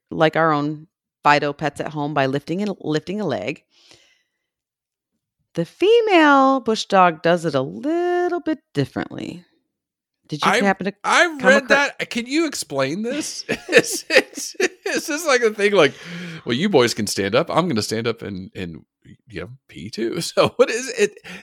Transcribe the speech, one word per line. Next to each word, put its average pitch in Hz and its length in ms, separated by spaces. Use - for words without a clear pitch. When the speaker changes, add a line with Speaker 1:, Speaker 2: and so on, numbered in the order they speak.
Speaker 1:
like 160 240
our 160 160
own 151 340
Fido 147 280
Pets - 300
at 139 120
Home 151 200
by 135 140
lifting 143 340
and 202 200
lifting 156 400
a 202 40
leg. 127 380
The 165 120
female 320 960
bush 220 260
dog 180 360
does 165 240
it 143 100
a 131 60
little 349 800
bit 311 180
differently. - 720
Did 147 160
you 165 80
Speaker 2:
I, 208 100
Speaker 1:
happen 190 240
to 196 80
Speaker 2:
I 254 220
Speaker 1:
come 320 140
Speaker 2:
read 262 240
Speaker 1:
acro- 247 40
Speaker 2:
that. 269 420
Can 233 160
you 302 220
explain 147 560
this? 277 400
<laughs> - 260
Is, - 400
is, - 460
is 330 220
this 302 180
like 254 160
a 220 120
thing 202 200
like, 156 200
"Well, 120 120
you 180 100
boys 127 260
can 107 140
stand 98 280
up. 160 140
I'm 170 180
gonna 117 160
stand 117 240
up 110 140
and, 95 340
and, 85 280
you 104 140
know, 98 80
pee 107 220
too." - 320
<laughs> - 0
So - 340
what 262 140
is 254 280
it? 208 220